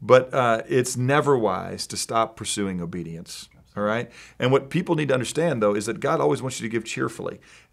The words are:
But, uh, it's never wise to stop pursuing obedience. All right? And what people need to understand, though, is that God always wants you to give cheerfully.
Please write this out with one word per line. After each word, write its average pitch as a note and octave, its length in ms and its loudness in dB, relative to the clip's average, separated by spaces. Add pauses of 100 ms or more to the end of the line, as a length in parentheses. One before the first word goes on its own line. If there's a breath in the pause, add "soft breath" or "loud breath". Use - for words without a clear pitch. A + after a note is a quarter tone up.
But, B2+ 320 6
uh, A#2 360 2
it's B2 260 0
never C#3 420 4
wise F#2+ 500 -2
to G#2 100 -8
stop A2+ 400 -2
pursuing G2 440 -4
obedience. E2+ 680 -10 (260)
All G#2 80 -4
right? A2+ 260 -2 (300 loud breath)
And B2 100 2
what C3+ 200 2
people F3 260 0
need D3+ 140 0
to C3+ 40 2
understand, B2+ 480 0
though, G#2 140 4
is G#2+ 120 -4
that A2+ 120 -4
God C#3+ 220 0
always C#3+ 200 2
wants B2+ 200 -8
you A2+ 60 -4
to A2 40 -10
give A2+ 140 -2
cheerfully. - 560 -6 (320 soft breath)